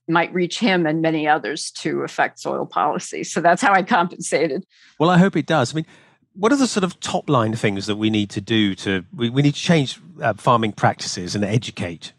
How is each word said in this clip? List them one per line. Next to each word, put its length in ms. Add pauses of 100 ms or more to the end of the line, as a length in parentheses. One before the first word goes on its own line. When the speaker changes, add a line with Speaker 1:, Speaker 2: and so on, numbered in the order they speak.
Speaker 1:
might 260
reach 260
him 260
and 160
many 260
others 440
to 320
affect 360
soil 260
policy. 600
So 160
that's 200
how 120
I 100
compensated. 800 (340)
Speaker 2:
Well, 120
I 80
hope 180
it 100
does. 280
I 20
mean, 100 (480)
what 200
are 20
the 100
sort 200
of 160
top 280
line 280
things 300
that 100
we 120
need 200
to 100
do 360
to, 280 (100)
we, 160
we 120
need 120
to 60
change, 400 (220)
uh, 140
farming 360
practices 640
and 80
educate 760